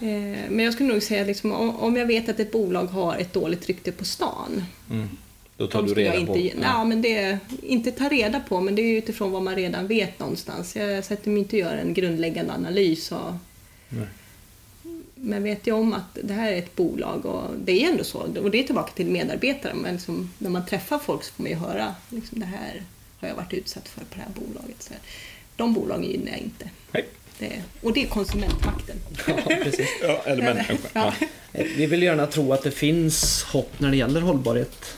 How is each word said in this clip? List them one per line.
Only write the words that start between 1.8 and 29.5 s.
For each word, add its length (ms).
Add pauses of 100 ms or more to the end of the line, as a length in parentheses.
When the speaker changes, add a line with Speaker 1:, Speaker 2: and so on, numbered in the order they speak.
Speaker 1:
jag 100
vet 220
att 120
ett 120
bolag 340
har 300
ett 160
dåligt 340
rykte 260
på 120
stan, 600 (260)
Speaker 2:
Mm. 180 (480)
Då 100
tar 120
Speaker 1:
de 80
Speaker 2:
du 40
Speaker 1:
skulle 160
jag 60
Speaker 2:
reda 80
Speaker 1:
inte 120
Speaker 2:
på. 60
Speaker 1:
ge-, 180
Speaker 2:
Ja. 60
Speaker 1:
ja, 220
men 180
det, 360 (240)
inte 300
ta 160
reda 320
på, 200
men 140
det 80
är 160
utifrån 320
vad 120
man 140
redan 300
vet 320
någonstans. 580
Jag 280
sätter 260
mig 80
inte 180
och 40
gör 160
en 180
grundläggande 580
analys 600
och 220 (540)
Speaker 2:
Nej. 180 (1080)
Speaker 1:
men 280
vet 240
jag 140
om 120
att 300
det 120
här 180
är 60
ett 180
bolag, 500
och 240 (140)
det 200
är 60
ändå 140
så, 140
och 320
det 100
är 40
tillbaka 280
till 140
medarbetare, 680
men 200
liksom, 440
när 120
man 160
träffar 320
folk 260
så 80
får 100
man 80
ju 80
höra, 360 (160)
liksom, 300
"Det 60
här 360 (380)
har 80
jag 60
varit 180
utsatt 360
för 120
på 140
det 80
här 80 (160)
bolaget." 360
Så 100
här, 100 (540)
de 180
bolagen 300
gynnar 260
jag 100
inte. 300 (220)
Speaker 2:
Nej. 120 (340)
Speaker 1:
Det, 240 (200)
och 100
det 120
är 40
konsumentmakten. 880 (300)
Speaker 3:
Ja, 80 (280)